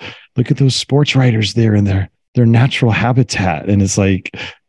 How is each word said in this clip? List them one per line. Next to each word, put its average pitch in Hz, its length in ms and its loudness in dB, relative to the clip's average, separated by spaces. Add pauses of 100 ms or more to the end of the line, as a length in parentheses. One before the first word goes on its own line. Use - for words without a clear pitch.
(360)
look 120 140 -2
at - 80 0
those 135 180 0
sports - 400 -2
writers 113 380 0
there 113 220 2
in 101 80 2
their, 98 260 -2 (240)
their 120 140 2
natural 117 440 2
habitat." 101 800 -2
And 101 140 2
it's 98 160 0
like, 98 360 0 (340)